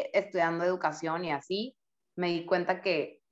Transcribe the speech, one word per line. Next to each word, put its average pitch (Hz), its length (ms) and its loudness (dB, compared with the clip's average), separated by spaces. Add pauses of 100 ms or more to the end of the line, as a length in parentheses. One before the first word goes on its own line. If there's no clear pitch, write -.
(120)
estudiando 170 520 2
educación 165 600 0
y 156 80 -2
así, 196 440 -4 (400)
me 175 120 0
di 170 160 0
cuenta 185 380 0
que 165 500 -2